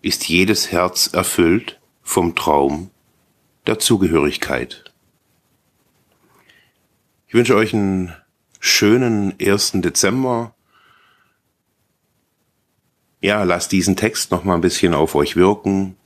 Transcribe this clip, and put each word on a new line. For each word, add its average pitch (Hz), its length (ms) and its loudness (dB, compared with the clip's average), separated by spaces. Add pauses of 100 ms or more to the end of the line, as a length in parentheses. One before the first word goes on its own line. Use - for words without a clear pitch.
ist - 260 -6
jedes 95 440 2
Herz 90 360 -2
erfüllt 87 720 0 (220)
vom 87 340 -2
Traum 73 540 0 (760)
der - 140 -2
Zugehörigkeit. 73 1040 0 (2500)
Ich - 60 -12
wünsche 117 220 4
euch 107 180 2
einen 95 400 0 (460)
schönen 107 800 2
ersten 98 420 0
Dezember. 117 720 -2 (2750)
Ja, 104 220 0
lasst 87 280 -2
diesen 92 240 2
Text - 360 -4
noch 87 120 -4
mal 92 120 0
ein 85 60 0
bisschen 87 320 0
auf 78 220 0
euch 73 200 0
wirken 98 600 0 (100)